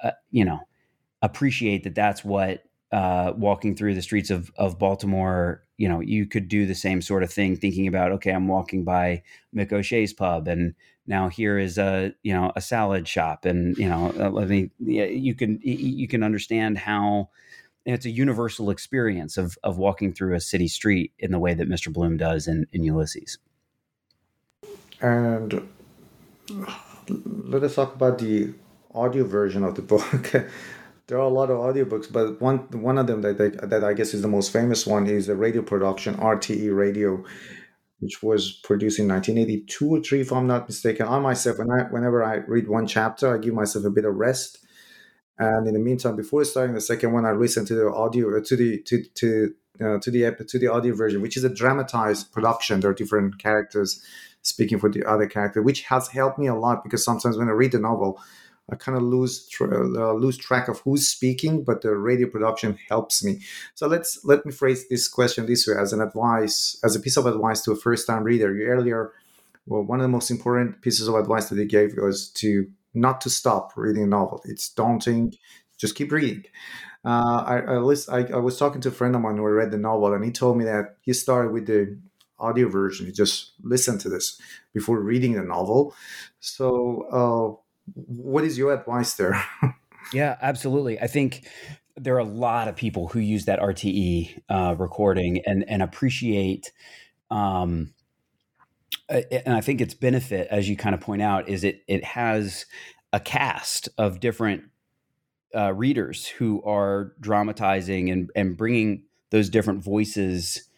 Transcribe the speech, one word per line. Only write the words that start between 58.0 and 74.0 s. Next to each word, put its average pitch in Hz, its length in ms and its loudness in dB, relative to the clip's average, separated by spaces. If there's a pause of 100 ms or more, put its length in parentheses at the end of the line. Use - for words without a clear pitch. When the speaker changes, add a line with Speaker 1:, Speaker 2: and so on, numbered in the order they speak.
Speaker 2:
I 127 60 -8
kinda 131 240 -4
lose 127 480 0
tr-, - 260 -2
uh, 120 420 0
lose 127 220 2
track 123 300 -2
of 110 140 -6
who's 139 260 0
speaking, 139 560 0
but 117 200 0
the 107 120 2
radio 117 340 2
production 110 480 -2 (120)
helps 117 340 0
me. 101 180 -2 (360)
So 151 100 -2
let's, 165 380 -2
let 143 200 6
me 143 60 -8
phrase 131 380 0
this 123 180 0
question 120 400 0
this 120 220 2
way 101 120 4
as 101 120 0
an 107 80 0
advice, 110 840 0
as 113 140 4
a 107 40 -2
piece 127 160 0
of 127 100 4
advice 110 360 0
to - 80 0
a 107 60 2
first-time 113 480 0
reader. 110 280 4
You 104 120 -2
earlier, 120 480 0 (540)
well, 107 180 0
one 123 160 0
of - 20 2
the 127 60 2
most 123 240 0
important 123 500 0
pieces 117 240 0
of 113 80 0
advice 107 340 2
that 101 100 -4
you 104 60 2
gave 104 320 4
was 98 320 -2 (120)
to 101 280 2 (240)
not 127 280 2
to 127 100 -4
stop 104 460 0
reading 107 260 0